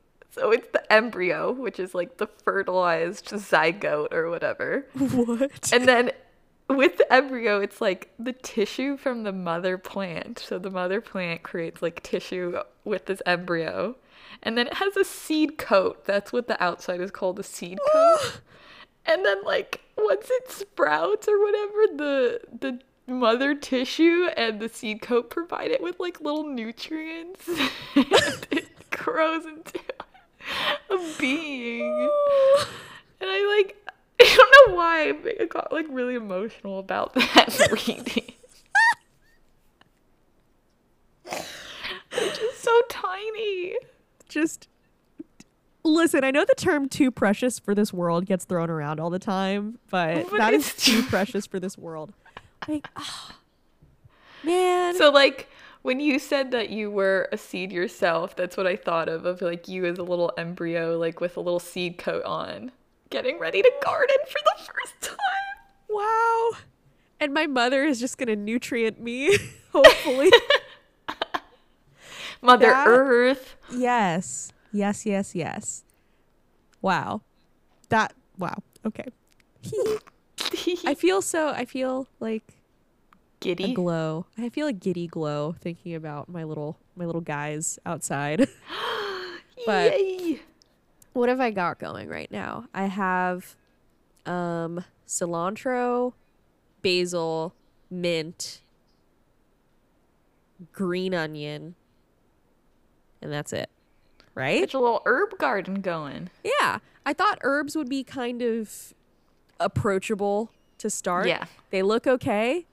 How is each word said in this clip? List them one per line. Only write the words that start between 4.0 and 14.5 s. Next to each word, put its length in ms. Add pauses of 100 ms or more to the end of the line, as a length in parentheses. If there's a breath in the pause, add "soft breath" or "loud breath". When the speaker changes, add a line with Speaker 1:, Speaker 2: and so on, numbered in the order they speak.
Speaker 1:
or 180
whatever. 640
Speaker 2:
What? 800
Speaker 1:
And 160
then 240 (560)
with 300
the 140
embryo, 480
it's, 200
like, 360
the 160
tissue 640
from 280
the 80
mother 440
plant. 640
So 220
the 100
mother 300
plant 420
creates, 400
like, 220
tissue 560 (240)
with 220
this 200
embryo. 680 (460 loud breath)
And 140